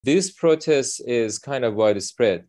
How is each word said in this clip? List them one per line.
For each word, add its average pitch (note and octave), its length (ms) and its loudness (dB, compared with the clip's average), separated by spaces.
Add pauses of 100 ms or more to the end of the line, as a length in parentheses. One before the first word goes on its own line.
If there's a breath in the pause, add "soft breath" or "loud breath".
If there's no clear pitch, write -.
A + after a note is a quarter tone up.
This F#3 280 0
protest D#3 720 0
is A#2 340 -2
kind C3+ 260 -6
of G#2+ 100 -2
widespread. G#2 720 0